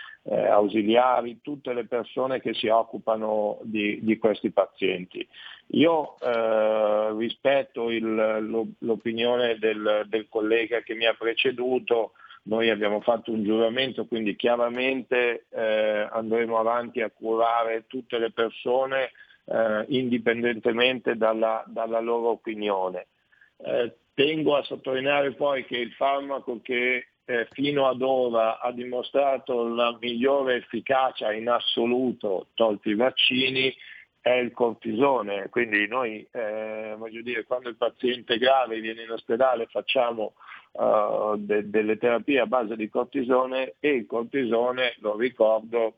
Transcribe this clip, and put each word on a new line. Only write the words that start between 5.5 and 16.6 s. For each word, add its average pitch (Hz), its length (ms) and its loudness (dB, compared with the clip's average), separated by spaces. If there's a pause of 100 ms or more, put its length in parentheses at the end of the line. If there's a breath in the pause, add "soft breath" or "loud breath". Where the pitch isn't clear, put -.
Io, 156 460 2
eh, 110 1000 2
rispetto 120 720 -2
il, 113 240 -2
lo-, 110 540 0 (120)
l'opinione 117 800 0
del, 107 500 0
del 107 200 -4
collega 113 540 0
che 113 140 -8
mi 113 100 -2
ha 110 80 4
preceduto, 120 960 0 (320 loud breath)
noi 113 260 0
abbiamo 104 300 0
fatto 117 320 0
un 110 120 -2
giuramento, 113 640 0
quindi 110 300 -4
chiaramente, 120 1120 0
eh, 107 600 0
andremo 113 480 0
avanti 117 420 0